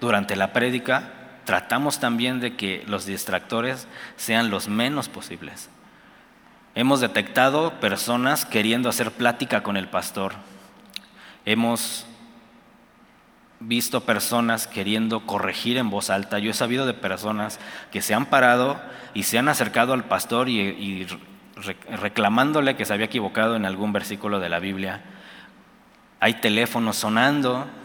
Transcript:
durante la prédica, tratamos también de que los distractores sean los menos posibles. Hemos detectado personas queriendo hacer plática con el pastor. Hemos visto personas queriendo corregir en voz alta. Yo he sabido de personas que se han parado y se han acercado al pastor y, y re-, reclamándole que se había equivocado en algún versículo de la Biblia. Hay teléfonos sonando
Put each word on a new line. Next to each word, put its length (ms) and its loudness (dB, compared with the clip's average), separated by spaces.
durante 340 2
la 160 0
prédica, 640 0
tratamos 540 0
también 420 0
de 140 -4
que 320 -4
los 180 -4
distractores 800 -4
sean 320 2
los 180 -2
menos 400 0
posibles. 640 -14
Hemos 260 4
detectado 800 2
personas 640 0
queriendo 440 2
hacer 220 0
plática 520 2
con 120 -2
el 120 -2
pastor. 460 -4
Hemos 600 0
visto 460 0
personas 600 2
queriendo 580 0
corregir 520 -2
en 120 0
voz 220 -2
alta. 260 0
Yo 140 0
he 20 -2
sabido 320 0
de 80 0
personas 640 -4
que 100 -4
se 120 0
han 140 2
parado 520 4
y 80 -2
se 160 2
han 100 4
acercado 440 2
al 120 0
pastor 420 0
y, 120 2
y 480 -4
re-, 200 -8
reclamándole 800 2
que 80 -2
se 80 0
había 140 0
equivocado 480 0
en 100 0
algún 260 -2
versículo 480 -2
de 100 -2
la 100 0
Biblia. 420 -6
Hay 140 2
teléfonos 640 2
sonando 680 2